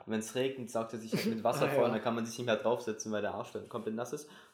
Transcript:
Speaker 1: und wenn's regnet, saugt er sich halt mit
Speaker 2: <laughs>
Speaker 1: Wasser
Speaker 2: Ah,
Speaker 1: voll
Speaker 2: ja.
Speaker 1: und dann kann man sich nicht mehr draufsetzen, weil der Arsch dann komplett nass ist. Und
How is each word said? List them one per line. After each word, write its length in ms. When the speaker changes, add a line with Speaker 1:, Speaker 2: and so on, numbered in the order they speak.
Speaker 1:
und 60
wenn's 240
regnet, 340
saugt 240
er 60
sich 140
halt 140
mit 140
Speaker 2:
<laughs> 20
Speaker 1:
Wasser 220
Speaker 2:
Ah, 40
Speaker 1:
voll 120
Speaker 2:
ja. 40
Speaker 1:
und 80
dann 80
kann 140
man 100
sich 120
nicht 100
mehr 100
draufsetzen, 560
weil 80
der 120
Arsch 200
dann 160
komplett 260
nass 160
ist. 140
Und 80